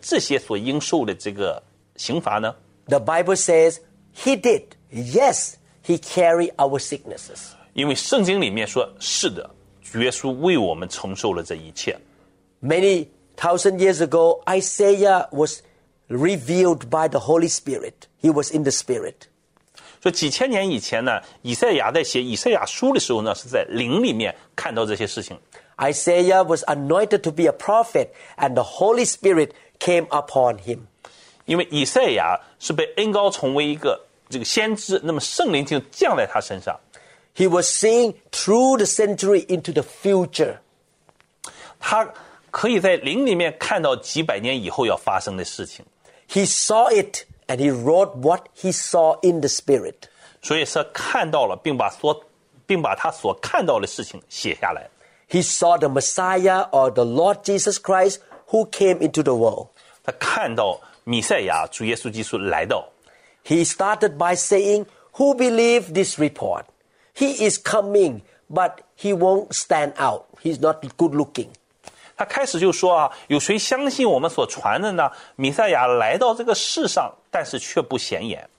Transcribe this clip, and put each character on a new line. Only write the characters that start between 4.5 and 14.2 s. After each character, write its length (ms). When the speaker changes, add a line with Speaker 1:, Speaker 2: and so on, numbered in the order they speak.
Speaker 2:
Yes, 680
he 140
carried 580
our 220
sicknesses. 760
Speaker 1:
因 140
为 60
圣 300
经 160
里 100
面 160
说， 220
是 300
的， 220
主 200
耶 80
稣 280
为 180
我 180
们 140
承 260
受 180
了 100
这 140
一 160
切。 260
Speaker 2:
Many 460
thousand 420
years 220
ago, 460